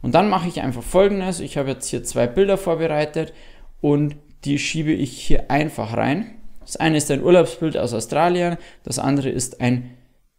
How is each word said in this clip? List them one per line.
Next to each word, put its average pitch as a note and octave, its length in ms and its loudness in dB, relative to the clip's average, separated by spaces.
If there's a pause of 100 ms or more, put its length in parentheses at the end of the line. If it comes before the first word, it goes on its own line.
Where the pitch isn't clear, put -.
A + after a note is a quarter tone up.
Und A#2+ 140 -2
dann F#3+ 140 6
mache F3+ 180 0
ich E3+ 140 -6
einfach A#2+ 240 -6
Folgendes, F#3+ 560 2
ich - 160 -8
habe C3+ 140 -2
jetzt C3 180 -6
hier B2+ 160 -6
zwei A#2+ 240 0
Bilder G3 280 4
vorbereitet D#3+ 760 -2 (480)
und D3 340 2 (300)
die C#3+ 160 0
schiebe D#3 320 -2
ich - 260 -4
hier - 320 4
einfach B2 460 -2
rein. C#3 400 -2 (240)
Das - 160 -12
eine D#3+ 220 2
ist D3 120 -2
ein C3+ 100 0
Urlaubsbild E3 560 4
aus A#2+ 180 -2
Australien, E3+ 640 0 (260)
das - 160 -6
andere C#3 280 0
ist - 320 -6
ein B2 360 -2 (420)